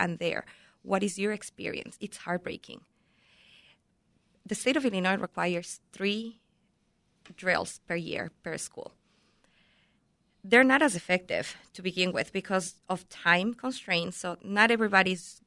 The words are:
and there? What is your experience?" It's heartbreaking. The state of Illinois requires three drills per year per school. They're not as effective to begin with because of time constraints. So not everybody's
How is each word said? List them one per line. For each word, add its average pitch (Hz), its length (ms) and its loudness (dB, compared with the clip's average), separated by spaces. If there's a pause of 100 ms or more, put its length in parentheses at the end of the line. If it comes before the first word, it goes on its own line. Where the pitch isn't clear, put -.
and 175 180 0
there? - 260 -2 (380)
What 190 220 0
is 196 140 -2
your 208 140 -2
experience?" - 680 -10
It's - 180 -12
heartbreaking. - 640 -8 (1600)
The 214 120 -4
state 262 200 2
of 277 80 2
Illinois 190 320 2
requires 175 640 -4 (120)
three 214 480 -4 (960)
drills - 500 0
per 175 100 -2
year 170 360 -4 (100)
per 165 160 -8
school. - 340 -12 (1500)
They're 233 200 8
not 262 180 6
as 226 140 4
effective - 600 -2 (180)
to 185 80 -16
begin 180 300 0
with - 200 -2
because 190 420 -2 (140)
of 185 200 -4
time 185 460 2
constraints. 190 640 -4
So 175 260 -6
not 208 300 4
everybody's 190 760 2